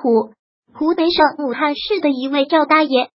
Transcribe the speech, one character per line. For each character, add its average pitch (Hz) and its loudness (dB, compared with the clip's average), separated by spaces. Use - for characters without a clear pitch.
虎”。 233 0
湖 320 0
北 339 0
省 294 0
武 240 -4
汉 294 -2
市 392 -4
的 294 0
一 262 -4
位 277 0
赵 302 2
大 311 2
爷 262 -2